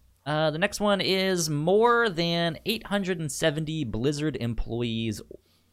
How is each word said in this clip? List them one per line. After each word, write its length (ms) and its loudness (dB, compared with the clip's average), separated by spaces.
uh, 240 0
the 80 -6
next 220 -2
one 200 2
is 500 2
more 580 4
than 560 0
eight 220 -4
hundred 340 -2
and 100 -4
seventy 540 0
Blizzard 560 0
employees 800 -2